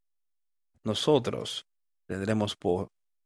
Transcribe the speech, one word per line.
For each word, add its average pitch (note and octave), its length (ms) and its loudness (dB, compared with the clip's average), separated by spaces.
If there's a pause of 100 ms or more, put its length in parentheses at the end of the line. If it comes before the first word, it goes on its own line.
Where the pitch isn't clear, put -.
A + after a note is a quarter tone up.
(840)
Nosotros - 800 0 (400)
tendremos G2+ 500 0
po-, F#2 320 0 (380)